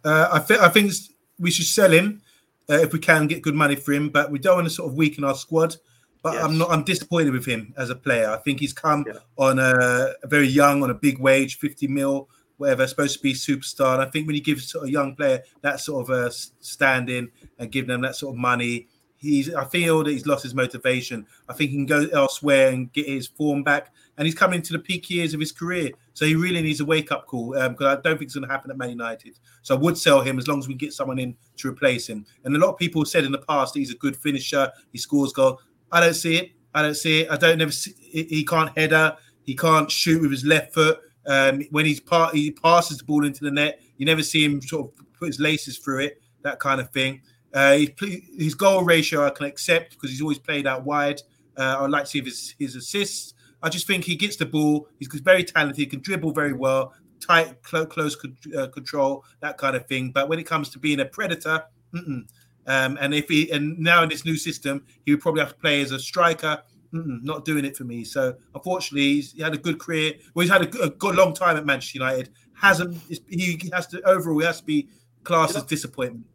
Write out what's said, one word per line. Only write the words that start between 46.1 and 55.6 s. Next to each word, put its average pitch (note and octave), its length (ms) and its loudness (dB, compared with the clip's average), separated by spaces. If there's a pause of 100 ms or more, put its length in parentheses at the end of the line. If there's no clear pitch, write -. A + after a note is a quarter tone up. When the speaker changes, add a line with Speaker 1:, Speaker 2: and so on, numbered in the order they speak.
Speaker 1:
that C#3+ 160 -8
kind C3+ 220 0
of C3 100 -10
thing. C3+ 320 -4 (320)
Uh, C#3 220 6
he D3 140 4
ple-, G3 320 -8 (140)
his D#3 200 -4
goal G3 260 4
ratio D#3+ 420 2
I C#3+ 60 2
can C#3+ 160 -8
accept E3 500 -2
'cause C3+ 140 -10
he's C3 100 -10
always D3 200 -4
played C#3+ 260 -4
out C3 180 -2
wide. D3 380 -2 (340)
Uh, C3 220 -2
I'd C#3 120 -2
like C#3+ 160 0
to - 40 -12
see D3+ 80 -4
if C3 60 -4
his, - 340 -12
his C3 160 -6
assists - 600 -6 (280)
I D#3+ 60 -2
just E3+ 180 -6
think F#3 180 -2
he F3 120 -4
gets G3+ 200 -4
the D#3 100 -4
ball. D3+ 420 0 (100)
He's C3+ 100 -12
very F3 360 2
talented. D3 320 -2